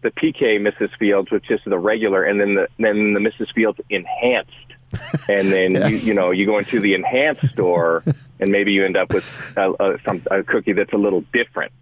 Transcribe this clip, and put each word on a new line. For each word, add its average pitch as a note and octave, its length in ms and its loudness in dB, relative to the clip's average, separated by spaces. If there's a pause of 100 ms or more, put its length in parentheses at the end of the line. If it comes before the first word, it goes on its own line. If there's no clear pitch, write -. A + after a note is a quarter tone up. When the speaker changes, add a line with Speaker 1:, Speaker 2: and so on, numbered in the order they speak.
Speaker 1:
the A#2 100 -2
P D#3 220 -2
K A2 260 2
Mrs. G#2 380 -2
Fields, G2 340 0
which G#2 200 -4
is G#2+ 140 0
the G2 140 -2
regular, G2+ 440 0
and G2+ 160 0
then G2+ 160 2
the, F#2+ 120 0 (100)
then G#2+ 360 2
the G2+ 60 0
Missus G#2+ 320 -4
Fields A2 280 0 (100)
enhanced. G#2 600 -2 (800)
And G2 220 2
then F#2 200 2
Speaker 2:
<laughs> F#2 40 2
Yeah. F#2 120 2
Speaker 1:
you, A2 100 0
you A2 160 0
know, F#2 180 2
you F#2+ 140 0
go G#2+ 120 2
into G#2 220 -2
the G2+ 160 2
enhanced C3+ 560 0
store, E2+ 520 0 (360)
and G2 120 0
maybe G2+ 220 2
you G2 120 2
end F#2+ 120 0
up F#2 160 0
with, F#2+ 120 0 (320)
uh, F#2+ 160 2
uh, F#2+ 320 0
some, F#2 160 -4 (100)
a G2 120 2
cookie A2 300 -2
that's F#2+ 200 0
a A2+ 40 0
little G2 240 2 (120)
different. A#2 380 -4 (100)